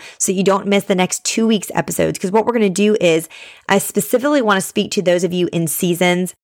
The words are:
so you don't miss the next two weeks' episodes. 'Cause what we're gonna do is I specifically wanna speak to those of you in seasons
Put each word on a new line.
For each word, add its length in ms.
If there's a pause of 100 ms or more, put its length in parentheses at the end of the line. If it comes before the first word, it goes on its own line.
(200)
so 120
you 120
don't 240
miss 160
the 100
next 300
two 240
weeks' 260
episodes. 460
'Cause 120
what 140
we're 80
gonna 160
do 320
is 260 (400)
I 120
specifically 640
wanna 180
speak 300
to 100
those 220
of 100
you 180
in 140
seasons 800